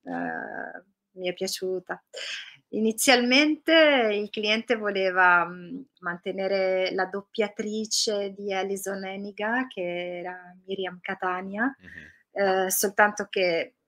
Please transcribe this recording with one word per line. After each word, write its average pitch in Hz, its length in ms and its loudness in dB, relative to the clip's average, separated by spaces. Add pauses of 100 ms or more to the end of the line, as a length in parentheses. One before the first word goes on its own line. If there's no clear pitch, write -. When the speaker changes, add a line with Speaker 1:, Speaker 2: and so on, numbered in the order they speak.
Speaker 1:
Eh, - 800 -8 (320)
mi 185 120 -6
è 180 60 -2
piaciuta. 185 680 -6 (680)
Inizialmente 247 1000 4 (420)
il 208 180 -2
cliente 220 440 0
voleva, 185 720 4
mm, 175 360 -12 (180)
mantenere 185 960 0
la 185 120 0
doppiatrice 208 1300 -4
di 202 200 -6
Alison 196 520 -4
Eniga, 202 600 -4
che 175 520 -6
era 180 360 -12 (100)
Miriam 190 340 -6
Catania, 196 800 -4
Speaker 2:
Mhm. - 340 -20 (180)
Speaker 1:
eh, 190 400 2
soltanto 208 580 2
che 175 460 0 (120)